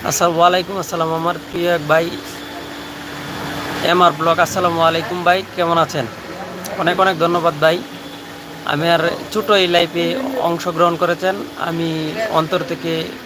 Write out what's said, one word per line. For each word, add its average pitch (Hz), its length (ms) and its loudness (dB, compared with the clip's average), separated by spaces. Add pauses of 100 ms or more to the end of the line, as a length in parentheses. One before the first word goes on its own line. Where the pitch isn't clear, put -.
আচ্ছা, 175 240 2
ওয়ালাইকুম 175 500 4
আসসালাম 165 360 -2
আমার 165 240 0
প্রিয় 170 380 0
এক 147 120 -2
ভাই 165 220 4 (1700)
এমআর 175 340 4
ব্লগ। 165 220 2
আসসালামু 170 420 2
আলাইকুম 165 420 0
ভাই, 180 200 4 (120)
কেমন 170 220 2
আছেন? 156 280 0 (720)
অনেক 175 220 0
অনেক 190 200 4
ধন্যবাদ 170 420 2
ভাই, 160 200 4 (840)
আমি 156 240 0
আর 165 220 4 (220)
ছোটো 208 220 2
এই 190 120 4
লাইভে 170 520 2 (200)
অংশগ্রহণ 170 560 2
করেছেন, 175 400 0 (240)
আমি 165 540 -2 (160)
অন্তর 160 300 0
থেকে 160 440 -4 (220)